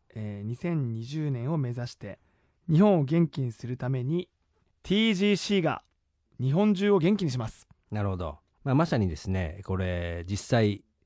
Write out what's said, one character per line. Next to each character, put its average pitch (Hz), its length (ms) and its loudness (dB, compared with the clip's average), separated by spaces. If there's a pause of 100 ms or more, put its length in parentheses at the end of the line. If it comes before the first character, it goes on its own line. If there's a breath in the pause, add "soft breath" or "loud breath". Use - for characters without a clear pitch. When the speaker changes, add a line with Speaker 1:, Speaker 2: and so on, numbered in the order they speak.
(140)
Speaker 1:
え 104 300 -8
ー、 104 40 -8
二 117 80 -6
千 147 380 -4
二 113 100 -6
十 147 280 -4
年 127 200 -4
を 160 60 -2
目 131 120 -2
指 120 180 -6
し - 80 -16
て、 98 240 -14 (500)
日 160 120 6
本 202 180 6
を 147 40 2
元 160 240 2
気 - 140 -6
に 123 100 -4
す - 140 -14
る 123 120 -6
た 123 120 -4
め 131 140 -2
に、 160 260 -4 (540)
テ 185 120 0
ィ 220 160 4
ー - 20 0
ジ 190 120 2
ー 208 100 4
シ 196 240 0
ー - 20 4
が 147 220 -2 (560)
日 131 120 0
本 202 220 4
中 202 180 2
を 202 80 6
元 185 180 4
気 185 80 -2
に 143 60 0
し 123 60 -4
ま 110 100 -4
す。 - 200 -14 (220)
Speaker 2:
な 107 140 -2
る 101 60 0
ほ 95 80 -2
ど。 80 220 -6 (240)
ま 135 100 0
あ、 - 20 4
ま 160 100 4
さ 165 120 0
に 101 120 2
で 80 60 -4
す - 160 -8
ね、 92 340 -4
こ 95 120 -2
れ、 87 500 -4
実 98 200 -6
際 110 360 2 (220)